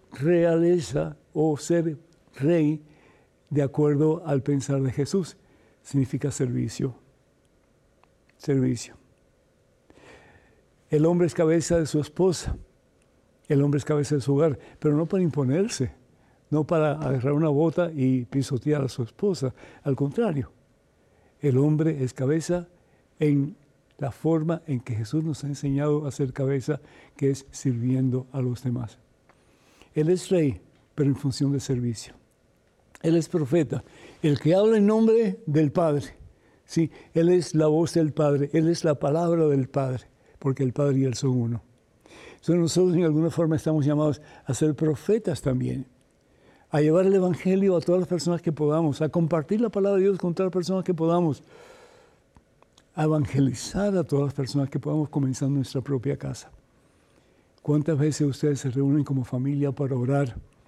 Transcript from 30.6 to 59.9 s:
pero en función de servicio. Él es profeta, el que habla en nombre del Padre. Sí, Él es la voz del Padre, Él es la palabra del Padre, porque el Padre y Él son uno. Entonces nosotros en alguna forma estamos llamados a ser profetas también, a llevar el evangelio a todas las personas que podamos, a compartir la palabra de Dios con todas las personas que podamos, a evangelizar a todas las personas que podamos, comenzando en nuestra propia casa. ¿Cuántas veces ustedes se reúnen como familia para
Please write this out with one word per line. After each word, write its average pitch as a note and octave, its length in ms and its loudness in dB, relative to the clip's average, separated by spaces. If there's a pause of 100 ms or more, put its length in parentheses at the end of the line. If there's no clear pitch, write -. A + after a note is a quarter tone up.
pero C#3+ 160 2
en C3 60 0
función C#3 360 -2
de C#3 80 -2
servicio. A#2+ 540 -4 (880)
Él E3 140 2
es D#3+ 120 0
profeta, D3 560 0 (380)
el D3 160 2
que D#3+ 160 2
habla G#3+ 240 4
en G3+ 80 6
nombre A3 600 4
del D3+ 260 2
Padre. D3 420 0 (500)
Sí, D#3+ 260 0 (220)
Él E3 160 4
es F3+ 260 2
la D#3 120 4
voz D#3 260 2
del D#3+ 200 2
Padre, C#3+ 400 0
Él E3 160 2
es E3+ 160 0
la D#3 100 2
palabra D#3+ 540 0
del C#3 200 2
Padre, C3 360 -4 (340)
porque C3+ 240 -2
el B2+ 100 0
Padre C#3+ 280 0
y C3+ 40 2
Él C3 100 -2
son C3+ 160 -2
uno. A#2 320 -2 (720)
Entonces E3 200 0
nosotros F3 400 2
en F3+ 80 2
alguna D#3 260 2
forma D#3+ 260 0
estamos D#3 280 0
llamados D3+ 380 0 (240)
a C3 80 -2
ser D#3 220 0
profetas D#3+ 640 -2
también, B2+ 440 -4 (840)
a D3+ 100 0
llevar E3 260 4
el G3 80 4
evangelio F#3 640 2
a D#3+ 40 0
todas F3+ 220 0
las - 60 -6
personas F3 340 -2
que E3 100 -2
podamos, D3+ 500 0
a D#3 60 0
compartir E3 520 0
la A3+ 100 -2
palabra G3+ 260 0
de F#3+ 80 4
Dios G3 140 2
con F3 160 -2
todas F#3+ 140 0
las F3 40 -4
personas F#3 320 -2
que F#3 100 -2
podamos, E3 480 0 (1500)
a D#3 100 -2
evangelizar D3+ 920 0
a F3 60 2
todas C#3+ 240 -2
las C3+ 80 -6
personas C#3 340 -4
que D3 120 -6
podamos, D3 280 -2
comenzando C3+ 440 -2
en C#3 80 0
nuestra B2+ 200 -4
propia C#3 380 -4
casa. - 320 -12 (1120)
¿Cuántas D3 340 0
veces D3 300 0
ustedes C#3+ 340 -2
se C3+ 100 -4
reúnen C#3 340 2
como C3+ 200 -2
familia C#3 480 -2
para C3+ 220 -4